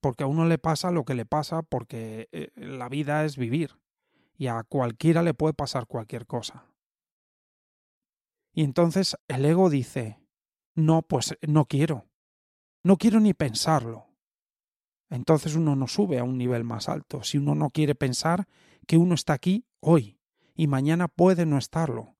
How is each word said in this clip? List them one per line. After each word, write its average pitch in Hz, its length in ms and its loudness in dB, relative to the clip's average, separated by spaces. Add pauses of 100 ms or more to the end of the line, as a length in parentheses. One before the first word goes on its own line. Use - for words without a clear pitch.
Porque 135 220 -4
a 139 60 -2
uno 160 160 0
le 165 120 2
pasa 160 360 -2
lo 160 120 -2
que 135 100 -6
le 117 120 -6
pasa 151 360 -4
porque, 113 680 -10
eh, - 240 -12
la 127 340 -14
vida 147 360 -2
es 147 120 -6
vivir. 131 440 -4 (560)
Y 135 100 -6
a 113 160 -4
cualquiera 143 640 0
le 175 100 0
puede 156 180 -2
pasar 135 360 -6
cualquier 117 400 -12
cosa. - 380 -10 (1900)
Y 160 100 0
entonces 170 540 0 (100)
el 131 180 -2
ego 175 240 4
dice, 123 520 -4 (560)
"No, 160 260 4
pues - 400 -4
no 151 220 4
quiero. 143 420 -2 (800)
No 190 140 6
quiero 220 200 4
ni 214 160 4
pensarlo". 117 720 -2 (1040)
Entonces 151 460 0
uno 156 180 2
no 135 140 -2
sube 180 320 0
a 123 40 -2
un 127 140 -4
nivel 123 240 -2
más 113 260 -6
alto. - 360 -8
Si - 120 -4
uno 143 200 0
no 151 140 -2
quiere 147 260 0
pensar 165 500 -2 (400)
que 160 100 4
uno 170 200 6
está - 160 -2
aquí 185 340 0 (140)
hoy 143 400 2 (340)
y 160 140 0
mañana 151 400 0
puede 175 380 4
no 143 120 2
estarlo. 127 600 -6